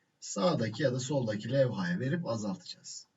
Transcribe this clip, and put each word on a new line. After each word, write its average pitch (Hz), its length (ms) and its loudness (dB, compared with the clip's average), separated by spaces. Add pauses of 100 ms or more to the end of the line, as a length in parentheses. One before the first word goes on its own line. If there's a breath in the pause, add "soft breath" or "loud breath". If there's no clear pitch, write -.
(200)
sağdaki 151 640 0
ya 131 100 4
da 127 60 -2
soldaki 113 520 -2
levhaya 101 480 2
verip 151 280 0
azaltacağız. - 880 -6